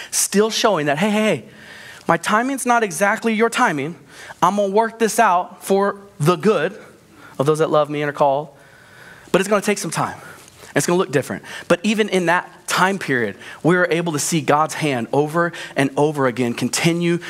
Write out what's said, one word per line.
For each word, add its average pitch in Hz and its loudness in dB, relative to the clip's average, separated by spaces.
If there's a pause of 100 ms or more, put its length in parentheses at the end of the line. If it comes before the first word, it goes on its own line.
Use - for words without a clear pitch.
(120)
still - 0
showing 196 2
that, 143 2
"Hey, 202 0
hey, 214 2
hey, 180 0 (640)
my 165 4
timing's 240 -2
not 240 2
exactly 202 0
your 226 2
timing. 170 -2 (460)
I'm 185 2
gonna 196 0
work 226 0
this 226 0
out 185 2
for 196 0 (180)
the 165 4
good 180 0 (640)
of 135 0
those 151 2
that 156 2
love 151 2
me 147 -4
and 147 -2
are 143 -6
called, 147 0 (840)
but 175 4
it's 190 -2
gonna 208 2
take 208 0
some 165 -6
time. 131 -4 (580)
It's 143 0
gonna 175 2
look 185 -2
different." 120 -2 (240)
But 170 2
even 208 0
in 185 0
that 160 0 (240)
time 185 0
period, 120 -2 (240)
we 165 4
were 180 2
able 170 -2
to 143 -4
see 156 0
God's 151 2
hand 131 -2
over 156 0 (220)
and 139 2
over 147 0
again 120 0
continue 170 0 (100)